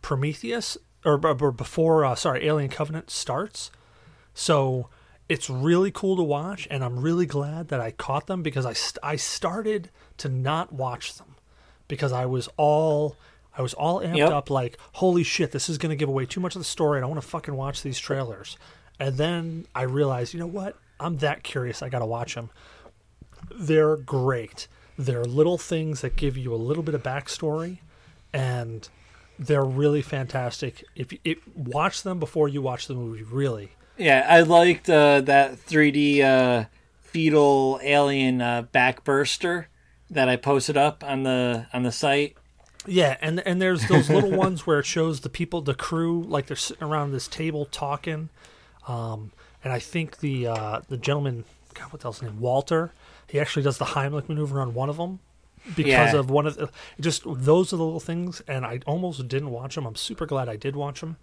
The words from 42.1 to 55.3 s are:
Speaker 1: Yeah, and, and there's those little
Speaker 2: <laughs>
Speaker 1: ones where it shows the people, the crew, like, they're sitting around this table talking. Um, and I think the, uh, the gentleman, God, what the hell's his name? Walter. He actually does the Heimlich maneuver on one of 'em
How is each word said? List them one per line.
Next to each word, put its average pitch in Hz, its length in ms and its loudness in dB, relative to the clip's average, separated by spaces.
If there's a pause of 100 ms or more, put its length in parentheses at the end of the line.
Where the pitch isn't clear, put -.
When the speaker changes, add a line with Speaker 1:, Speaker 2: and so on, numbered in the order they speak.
Speaker 1:
Yeah, 156 360 2
and, 160 240 0
and 180 140 0
there's 175 280 2
those 156 220 6
little 196 200 4
Speaker 2:
<laughs> 190 160 2
Speaker 1:
ones 180 200 -4
where 156 120 4
it 139 80 -2
shows 160 340 -2
the - 100 -8
people, 170 320 -4
the 139 120 -2
crew, 170 480 -2
like, 143 240 -4
they're 151 100 -8
sitting - 280 -8
around 147 280 -2
this 127 160 -6
table 151 380 -6
talking. 151 600 -6 (600)
Um, 113 440 -8 (320)
and 127 80 -4
I 123 60 -2
think - 420 -6
the, 135 260 -2
uh, 110 420 -4
the 135 80 -8
gentleman, 135 480 -2 (300)
God, - 180 -16
what 151 80 -16
the - 40 -20
hell's 117 160 -8
his 120 100 -8
name? 104 100 -10
Walter. 139 520 0 (340)
He 143 120 -2
actually 147 240 0
does 135 160 0
the 135 60 -2
Heimlich 139 440 -4
maneuver 147 320 -4
on 120 140 -4
one 131 140 -2
of 147 100 -6
'em 180 220 -8 (560)